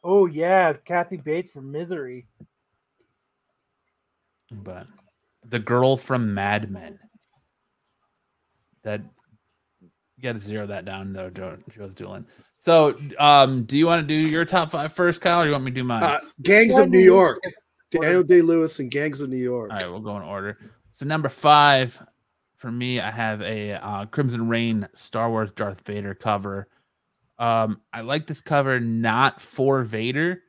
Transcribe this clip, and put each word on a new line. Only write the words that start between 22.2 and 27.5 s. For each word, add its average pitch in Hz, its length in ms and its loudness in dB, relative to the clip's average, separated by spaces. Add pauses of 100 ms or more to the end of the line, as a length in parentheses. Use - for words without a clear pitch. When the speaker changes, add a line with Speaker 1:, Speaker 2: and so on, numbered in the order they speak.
Speaker 2:
for 117 160 -12
me, 123 280 -4
I 98 100 -6
have 110 320 -6
a, 104 320 -8
uh, 101 320 -10
Crimson 117 420 -4
Reign 117 460 -2
Star 117 360 -6
Wars 110 240 -4
Darth 101 320 -8
Vader 101 280 -10
cover. 101 540 -6 (680)
Um, 113 440 -2 (100)